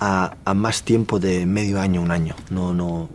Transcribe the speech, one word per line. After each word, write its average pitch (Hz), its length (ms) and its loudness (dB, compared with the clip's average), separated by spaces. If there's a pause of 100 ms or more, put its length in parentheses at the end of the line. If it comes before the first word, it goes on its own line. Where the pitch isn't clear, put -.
a, 95 420 2
a 98 100 0
más 107 300 0
tiempo 113 340 2
de 90 280 2
medio 101 340 0
año, 92 220 2
un 85 100 0
año. 82 240 -2 (140)
No, 90 240 -2
no, 85 420 -4